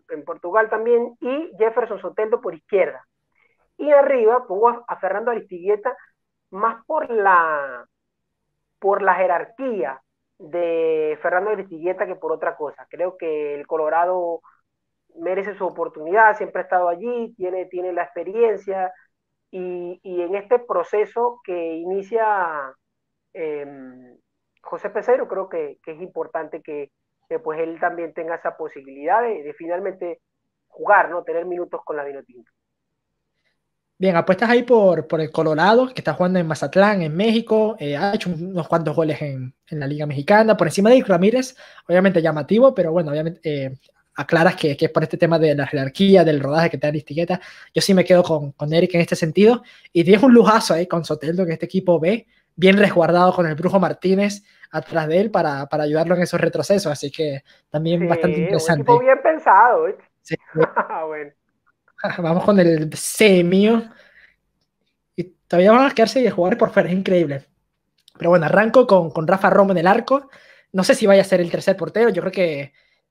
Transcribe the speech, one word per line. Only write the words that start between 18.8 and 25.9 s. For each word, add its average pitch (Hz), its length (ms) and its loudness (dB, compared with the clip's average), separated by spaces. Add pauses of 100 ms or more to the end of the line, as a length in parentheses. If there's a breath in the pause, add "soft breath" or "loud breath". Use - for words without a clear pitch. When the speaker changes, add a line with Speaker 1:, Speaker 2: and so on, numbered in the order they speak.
Speaker 1:
y, 180 520 -12
y 180 180 -8
en 175 140 -6
este 202 240 -2
proceso 214 840 -4
que 165 320 -8
inicia, 185 960 -4 (600)
em, 139 840 -12 (440)
José 175 280 -12
Peseiro, 240 380 -2
creo 190 200 -8
que, 151 360 -10
que 165 80 -16